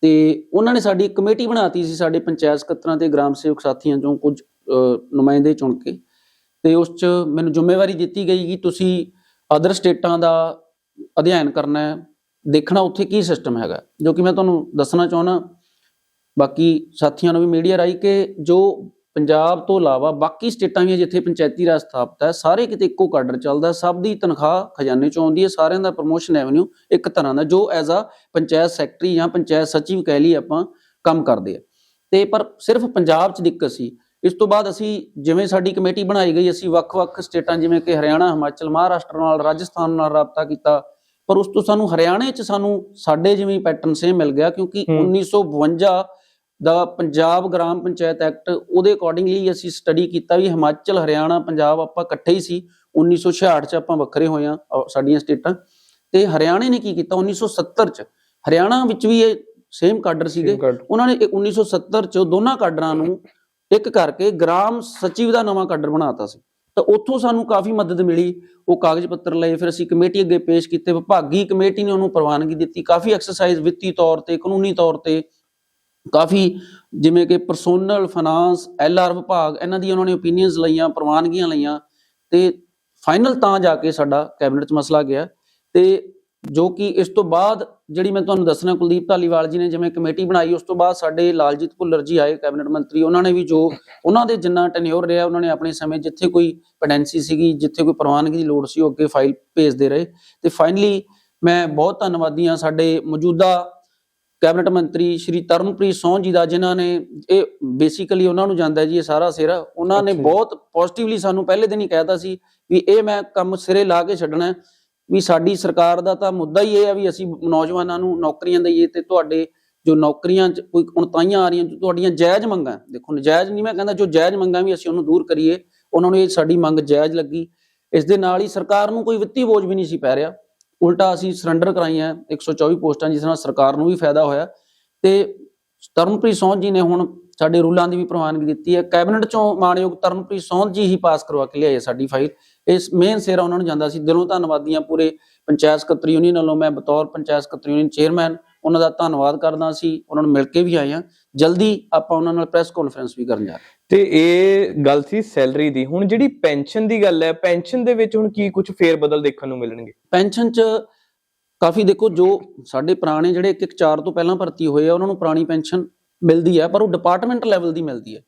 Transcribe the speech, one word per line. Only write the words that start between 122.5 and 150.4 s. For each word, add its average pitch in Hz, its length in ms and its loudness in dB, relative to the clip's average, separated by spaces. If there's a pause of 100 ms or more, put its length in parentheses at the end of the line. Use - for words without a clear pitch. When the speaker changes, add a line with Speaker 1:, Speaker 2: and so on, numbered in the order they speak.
Speaker 1:
ਦੇਖੋ 123 200 -12
ਨਜਾਇਜ਼ 156 380 2
ਨਹੀਂ 208 140 -4
ਮੈਂ 220 100 -4
ਕਹਿੰਦਾ, 202 180 -4
ਜੋ 196 140 0
ਜਾਇਜ਼ 170 300 2
ਮੰਗਾਂ 185 260 0
ਵੀ 190 120 0
ਅਸੀਂ 170 160 -8
ਉਹਨੂੰ 165 140 -2
ਦੂਰ 160 240 2
ਕਰੀਏ, 160 300 0 (340)
ਉਹਨਾਂ 180 180 4
ਨੂੰ 185 80 4
ਇਹ 185 100 4
ਸਾਡੀ 170 280 2
ਮੰਗ 156 220 2
ਜਾਇਜ਼ 147 340 2
ਲੱਗੀ। 165 360 -6 (440)
ਇਸ 156 120 2
ਦੇ 185 120 4
ਨਾਲ 185 240 0
ਹੀ 208 80 -2
ਸਰਕਾਰ 202 420 0
ਨੂੰ 226 140 -4
ਕੋਈ 226 120 0
ਵਿੱਤੀ 220 280 -2
ਬੋਝ 214 200 4
ਵੀ 185 100 -2
ਨਹੀਂ 185 120 -2
ਸੀ 160 120 -6
ਪੈ 131 180 0
ਰਿਹਾ, 156 160 -2 (500)
ਉਲਟਾ 180 320 2
ਅਸੀਂ 180 180 -6
ਸਰੈਂਡਰ 165 400 0
ਕਰਾਈਆਂ 160 420 -2 (160)
ਇੱਕ 151 120 -8
ਸੌ 160 100 -6
ਚੌਵੀ 156 240 2
ਪੋਸਟਾਂ, 156 320 -2
ਜਿਸ 151 160 -2
ਨਾਲ 160 120 0
ਸਰਕਾਰ 139 400 0
ਨੂੰ 151 100 0
ਵੀ 180 100 0
ਫਾਇਦਾ 156 280 2
ਹੋਇਆ। 147 240 -2 (540)
ਤੇ - 360 0 (560)
ਤਰਨਪ੍ਰੀਤ 202 400 2
ਸੋਹਣ 190 260 0
ਜੀ 196 100 -2
ਨੇ 185 100 2
ਹੁਣ 175 360 0 (220)
ਸਾਡੇ 165 220 2
ਰੂਲਾਂ 175 280 2
ਦੀ 180 80 -4
ਵੀ 180 80 -2
ਪ੍ਰਵਾਨਗੀ 156 420 -4
ਦਿੱਤੀ 156 300 -2
ਹੈ। 175 60 0
ਕੈਬਨਿਟ 180 420 0
ਚੋਂ 214 300 0
ਮਾਣਯੋਗ 185 380 0
ਤਰਨਪ੍ਰੀਤ 185 500 -4
ਸੋਹਣ 190 300 -2
ਜੀ 196 100 -2
ਹੀ 185 140 2
ਪਾਸ 160 280 0
ਕਰਵਾ 143 220 -2
ਕੇ 147 140 -6
ਲਿਆਏ 143 180 2
ਸਾਡੀ 127 280 -6
ਫਾਈਲ। 135 220 -2 (380)
ਇਸ 180 280 0
ਮੇਨ 196 240 2
ਸਿਰਾ 185 240 0
ਉਹਨਾਂ 175 160 -2
ਨੂੰ 180 80 -2
ਜਾਂਦਾ 151 220 -2
ਸੀ। 156 100 -8
ਦਿਲੋਂ 165 280 2
ਧੰਨਵਾਦੀ 156 480 -2
ਹਾਂ 156 60 0
ਪੂਰੇ 160 360 0 (300)
ਪੰਚਾਇਤ 151 340 2
ਸਕੱਤਰ 160 280 -4
ਯੂਨੀਅਨ 170 300 2
ਵੱਲੋਂ। 160 180 0
ਮੈਂ 156 140 0
ਬਤੌਰ 147 360 -2
ਪੰਚਾਇਤ 147 360 -4
ਸਕੱਤਰ 143 280 -12
ਯੂਨੀਅਨ 151 180 0
ਚੇਅਰਮੈਨ 160 480 0 (280)
ਉਹਨਾਂ 165 160 2
ਦਾ 165 100 4
ਧੰਨਵਾਦ 151 500 0
ਕਰਦਾ। 160 300 -2
ਅਸੀਂ 160 400 -4
ਉਹਨਾਂ 156 120 -2
ਨੂੰ 151 100 2
ਮਿਲ 139 120 4